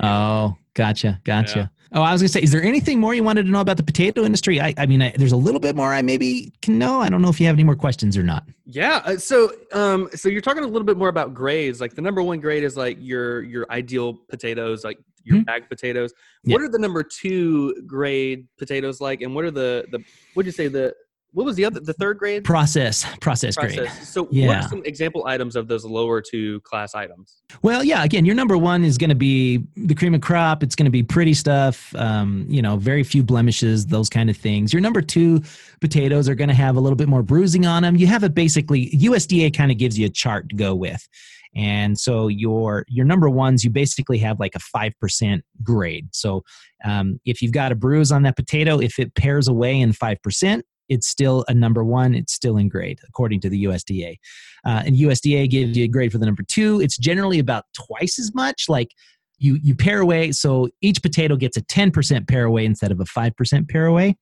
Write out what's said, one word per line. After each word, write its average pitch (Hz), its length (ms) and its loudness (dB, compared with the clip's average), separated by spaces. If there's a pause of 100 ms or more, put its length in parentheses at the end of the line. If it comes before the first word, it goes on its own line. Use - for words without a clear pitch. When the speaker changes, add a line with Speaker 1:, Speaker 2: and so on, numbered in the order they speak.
Speaker 1:
you. 107 80 0
Speaker 2:
Oh, 107 480 0 (160)
gotcha, 107 500 -2
gotcha. 107 480 -2 (220)
Speaker 1:
Yeah. - 40 -2
Speaker 2:
Oh, 156 40 2
I 160 100 2
was 180 100 2
gonna 190 60 4
say, 156 140 0
is 147 100 4
there 160 100 2
anything 247 380 0
more 220 140 0
you 240 100 0
wanted 214 220 2
to 185 40 0
know 202 120 2
about 190 160 0
the 185 60 -2
potato 208 420 0
industry? 196 340 2
I, 151 180 0
I 143 100 0
mean, 135 140 4
I, 123 140 -2
there's 135 160 4
a 123 60 4
little 208 240 0
bit 143 120 0
more 135 200 -2
I 135 80 0
maybe 127 500 -2 (100)
can 220 160 2
know. 254 220 0
I 226 80 0
don't 180 140 2
know 180 80 4
if 156 100 2
you 170 80 4
have 160 80 4
any 156 80 4
more 147 140 6
questions 110 400 -2
or 95 60 2
not. 80 200 -2 (220)
Speaker 1:
Yeah, 196 400 -2
uh, 190 100 -2
so, 226 380 2 (180)
um, 196 420 0
so 165 140 -6
you're 202 140 0
talking 285 240 -2
a - 20 -6
little 220 180 -4
bit 202 120 2
more 185 120 0
about 156 240 -4
grades. 135 460 -4
Like, 120 160 -8
the 147 60 -10
number 190 200 -2
one 175 200 -4
grade 151 240 -2
is, 131 100 -6
like, 127 240 -4
your, 120 440 -6
your 117 280 -10
ideal 120 440 -6 (140)
potatoes, 117 540 -8
like, 107 140 -12 (260)
your 151 140 2
Speaker 2:
Mm-hmm. 220 80 2
Speaker 1:
bag 117 240 -8
potatoes. 123 440 -6 (300)
Speaker 2:
Yeah. 120 120 2
Speaker 1:
What 269 80 0
are 302 60 -8
the 226 100 -2
number 185 240 -2
two 160 680 -2 (140)
grade 135 600 -4 (100)
potatoes 135 400 -8
like, 135 220 -8
and 127 120 -10
what 156 120 -6
are 165 60 -6
the, 127 400 -4
the, 117 120 -8 (300)
what'd 185 120 -2
you 185 60 -8
say, 165 160 -4
the, 135 260 -4 (420)
what 233 120 -2
was 247 80 -4
the 190 100 0
other, 208 140 -6
the 156 140 -8
third 202 260 -4
grade? 208 240 -6
Speaker 2:
Process, 151 640 2 (120)
process 127 360 -2
grade. 151 200 -4
Speaker 1:
Process. 127 320 -8
So 180 180 -4
what - 80 -6
Speaker 2:
Yeah. 123 320 2
Speaker 1:
are - 40 -8
some 98 160 -10
example 160 400 -6
items 123 300 -6
of 113 120 -4
those 113 160 -4
lower 113 380 -4
two 107 400 -8
class 104 320 -10
items? 95 480 -16 (220)
Speaker 2:
Well, 240 200 2
yeah, 277 200 2
again, 160 200 2
your 190 120 4
number 240 200 2
one 175 280 2
is 139 160 2
gonna 156 160 4
be 127 480 2 (120)
the 190 200 0
cream 175 180 2
of 156 80 2
crop. 165 400 2
It's 135 140 -2
gonna 131 160 4
be 123 100 2
pretty 160 320 2
stuff, 139 640 0
um, 104 520 -2
you 143 140 0
know, 104 160 0
very 131 240 0
few 135 220 2
blemishes, 113 640 2
those 107 220 0
kind 113 200 0
of 104 80 -2
things. 104 340 -2
Your 170 120 2
number 220 180 0
two 165 400 2 (400)
potatoes 147 480 2
are 135 60 0
gonna 143 180 2
have 131 220 4
a 127 40 2
little 135 160 2
bit 147 120 0
more 131 160 4
bruising 175 420 4
on 170 180 2
'em. 175 120 4
You 180 100 6
have 208 180 4
it 160 120 2
basically, 151 600 2
U 226 180 6
S 202 100 0
D 170 200 4
A 151 40 4
kinda 143 240 2
gives 113 240 0
you 107 80 2
a 101 60 0
chart 104 380 -4
to 104 60 -8
go 101 200 0
with. 92 320 -8 (480)
And 104 420 -2
so 113 300 0
your, 107 600 -2
your 127 180 0
number 165 220 4
ones, 131 360 2
you 117 80 2
basically 139 480 -2
have, 107 200 -2
like, 98 140 -4
a - 60 -12
five 107 400 -6
percent 101 440 -2 (200)
grade. 90 480 -4
So, 95 320 -6 (420)
um, 101 400 -2
if 123 160 -4
you've 123 100 0
got 131 200 -2
a 120 40 0
bruise 135 360 2
on 143 100 4
that 139 140 2
potato, 151 440 0
if 120 200 -2
it 120 160 -6
pares 143 320 2
away 127 340 2
in 117 120 4
five 107 280 -4
percent, 190 420 -2 (260)
it's 127 180 -2
still 131 400 0
a 127 60 0
number 117 300 4
one. 127 300 2
It's 120 200 -4
still 117 240 -2
in 101 100 2
grade, 90 400 -6
according 107 340 -2
to 98 80 -4
the 98 100 -2
U 98 120 0
S 90 140 -4
D 92 180 -6
A. 85 160 -14 (480)
Uh, 113 180 -2
and 135 120 2
U 147 140 4
S 127 100 0
D 147 140 2
A 139 120 2
gives 123 300 0
you 120 80 2
a - 20 0
grade 120 240 0
for 117 60 -4
the 110 80 0
number 104 180 -2
two. 214 380 0
It's 147 160 -2
generally 175 420 0
about 120 340 -2
twice 143 460 -6
as 214 160 -8
much. 262 320 -4
Like, 123 220 0 (480)
you, 139 260 2
you 143 120 4
pare 202 260 2
away. 165 320 0
So 131 360 0 (120)
each 202 200 2
potato 151 360 2
gets 123 180 -4
a 107 60 -2
ten 196 280 2
percent 143 380 0
pare 123 160 2
away 113 220 2
instead 107 260 0
of 92 80 -2
a 95 60 -2
five 117 320 -2
percent 143 320 0
pare 160 160 0
away. 175 360 2